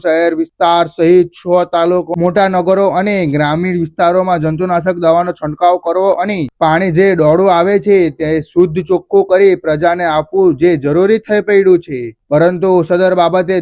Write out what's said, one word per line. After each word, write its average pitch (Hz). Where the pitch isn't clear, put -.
શહેર 165
વિસ્તાર 170
સહિત 175
છ 180
તાલુકો, 175
મોટા 190
નગરો 185
અને 202
ગ્રામીણ 165
વિસ્તારોમાં 175
જંતુનાશક 170
દવાનો 170
છંટકાવ 175
કરવો 185
અને 202
પાણી 170
જે 196
ડોળું 170
આવે 180
છે 202
તે 156
શુદ્ધ 170
ચોખ્ખું 185
કરી 190
પ્રજાને 170
આપવું 160
જે 175
જરૂરી 185
થઈ 208
પડ્યું 196
છે. 139
પરંતુ 170
સદર 180
બાબતે 180